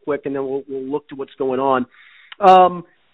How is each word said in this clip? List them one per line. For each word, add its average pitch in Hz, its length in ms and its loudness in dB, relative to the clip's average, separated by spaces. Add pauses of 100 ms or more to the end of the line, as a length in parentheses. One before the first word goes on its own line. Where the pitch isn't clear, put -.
quick, 143 220 -6
and 139 100 -8
then 139 100 -6
we'll, 135 220 -8
we'll 135 240 -12
look 147 200 -8
to 151 40 -16
what's 135 240 -14
going 131 220 -4
on. 131 240 0 (560)
Um, 185 440 4 (300)